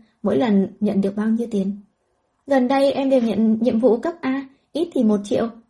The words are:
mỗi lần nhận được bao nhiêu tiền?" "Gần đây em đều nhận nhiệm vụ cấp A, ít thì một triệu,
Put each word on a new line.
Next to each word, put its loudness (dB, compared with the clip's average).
mỗi 0
lần 2
nhận 0
được -2
bao -4
nhiêu -2
tiền?" -4
"Gần 2
đây 2
em -2
đều 4
nhận 0
nhiệm 0
vụ 4
cấp -6
A, -6
ít -4
thì 2
một 2
triệu, -2